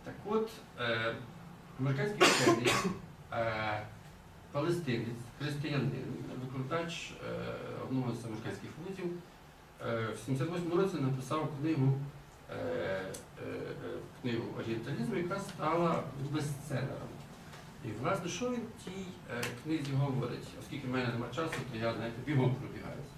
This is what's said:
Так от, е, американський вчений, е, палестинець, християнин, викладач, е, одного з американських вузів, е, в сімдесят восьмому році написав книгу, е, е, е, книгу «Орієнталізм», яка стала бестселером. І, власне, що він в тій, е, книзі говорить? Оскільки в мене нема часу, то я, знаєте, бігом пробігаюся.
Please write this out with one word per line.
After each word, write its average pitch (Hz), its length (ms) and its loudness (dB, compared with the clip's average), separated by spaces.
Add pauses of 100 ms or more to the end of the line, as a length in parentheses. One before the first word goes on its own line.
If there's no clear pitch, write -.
Так - 100 -8 (120)
от, 220 240 4 (300)
е, 117 340 2 (640)
американський 170 480 6
вчений, - 440 8 (600)
е, 110 540 2 (640)
палестинець, 143 540 2 (320)
християнин, 143 520 0 (540)
викладач, 165 680 -2 (180)
е, - 240 -4 (300)
одного 127 300 0
з - 100 -6
американських 110 460 -6 (180)
вузів, 180 240 -4 (760)
е, 113 280 0
в - 40 -8
сімдесят 135 320 0
восьмому 170 260 0
році 190 200 4
написав 139 520 2 (120)
книгу, 139 380 6 (520)
е, - 60 -6
е, 123 560 0 (300)
е, - 300 -4 (500)
книгу 117 220 0 (140)
«Орієнталізм», 135 580 0
яка 175 220 2
стала 170 640 4 (280)
бестселером. - 800 -2 (760)
І, 110 40 -4 (140)
власне, - 260 2
що 247 220 0
він 233 100 0
в - 240 -10
тій, 185 200 -6 (260)
е, 120 140 -2 (200)
книзі 147 280 0
говорить? - 540 2 (140)
Оскільки 131 260 -6
в 127 40 -2
мене 123 220 2
нема 117 220 0
часу, 165 200 0 (180)
то 113 60 -4
я, 113 160 2
знаєте, 117 220 -2 (100)
бігом 135 280 6
пробігаюся. - 640 -6